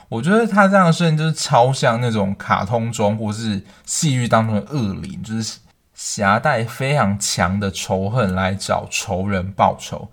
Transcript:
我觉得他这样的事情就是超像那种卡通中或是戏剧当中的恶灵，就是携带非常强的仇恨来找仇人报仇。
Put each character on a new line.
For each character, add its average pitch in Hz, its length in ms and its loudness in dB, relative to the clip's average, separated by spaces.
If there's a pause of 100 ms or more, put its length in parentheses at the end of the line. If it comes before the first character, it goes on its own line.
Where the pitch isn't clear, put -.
我 117 140 -6
觉 151 80 0
得 220 180 4
他 190 220 6
这 196 80 4
样 185 80 6
的 165 80 6
事 175 160 0
情 156 80 2
就 156 80 0
是 160 80 2
超 131 400 4
像 120 260 2
那 123 100 0
种 98 280 0
卡 98 260 0
通 117 260 -2
中 107 280 0
或 110 120 -4
是 107 320 -4 (240)
戏 - 260 0
剧 127 140 2
当 113 220 2
中 110 80 0
的 101 60 0 (100)
恶 110 300 -2
灵， 76 200 -10
就 110 200 -6
是 - 180 -8 (340)
携 104 460 -2
带 127 240 0
非 135 320 -2
常 101 240 2
强 98 400 -2
的 101 100 -2
仇 95 400 -4
恨 110 240 0
来 95 220 -2
找 90 340 -4
仇 92 380 -4
人 98 240 -2
报 98 260 2
仇。 - 360 -12